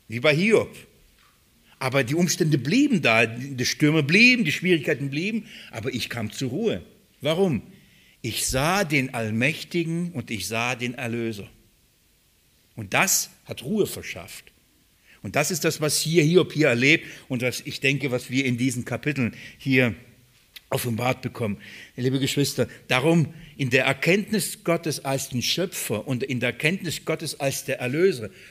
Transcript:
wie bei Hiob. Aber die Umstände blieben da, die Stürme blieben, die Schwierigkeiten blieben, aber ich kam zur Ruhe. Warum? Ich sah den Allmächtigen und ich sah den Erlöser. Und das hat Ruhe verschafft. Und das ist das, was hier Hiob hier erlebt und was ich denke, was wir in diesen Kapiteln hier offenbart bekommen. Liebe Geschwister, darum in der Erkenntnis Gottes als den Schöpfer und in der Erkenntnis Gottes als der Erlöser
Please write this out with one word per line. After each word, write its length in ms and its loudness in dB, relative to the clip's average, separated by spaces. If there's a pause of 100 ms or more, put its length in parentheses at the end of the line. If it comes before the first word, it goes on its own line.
wie 120 -8
bei 140 4
Hiob. 400 2 (1040)
Aber 260 0
die 100 -2
Umstände 420 2
blieben 460 2
da, 240 4
die 400 -4
Stürme 360 2
blieben, 420 6
die 80 -2
Schwierigkeiten 580 0
blieben, 360 -4 (260)
aber 200 -6
ich 160 -4
kam 220 -6
zur 200 -6
Ruhe. 320 -2 (380)
Warum? 420 2 (600)
Ich 240 -4
sah 380 2
den 280 0
Allmächtigen 1000 -2
und 180 -8
ich 160 -6
sah 300 -2
den 180 -6
Erlöser. 540 -6 (1300)
Und 180 -8
das 360 2 (140)
hat 200 -12
Ruhe 220 2
verschafft. 580 -12 (760)
Und 140 -6
das 140 0
ist 140 -2
das, 160 0
was 200 0
hier 220 4
Hiob 300 6
hier 160 4
erlebt 380 4 (220)
und 140 -4
was 240 -2
ich 140 -10
denke, 300 2
was 200 -4
wir 140 0
in 120 2
diesen 280 -2
Kapiteln 500 -2 (240)
hier 360 4 (760)
offenbart 500 -2
bekommen. 380 -6 (380)
Liebe 240 0
Geschwister, 480 0 (200)
darum 460 2 (220)
in 140 -2
der 140 4
Erkenntnis 800 0
Gottes 400 -2
als 240 -2
den 140 -4
Schöpfer 640 -4
und 160 -2
in 180 -4
der 100 0
Erkenntnis 540 -4
Gottes 360 -6
als 240 -2
der 160 -6
Erlöser 500 0 (200)